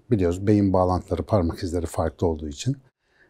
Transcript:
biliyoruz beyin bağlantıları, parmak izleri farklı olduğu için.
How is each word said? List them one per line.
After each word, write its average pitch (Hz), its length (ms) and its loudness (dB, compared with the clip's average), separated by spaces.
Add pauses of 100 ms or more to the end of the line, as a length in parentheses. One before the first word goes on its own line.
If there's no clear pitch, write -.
(120)
biliyoruz 92 360 0
beyin 101 260 4
bağlantıları, 90 500 2
parmak 85 400 0
izleri 85 220 -4
farklı 85 420 -4
olduğu 78 200 -4
için. 120 280 -4 (540)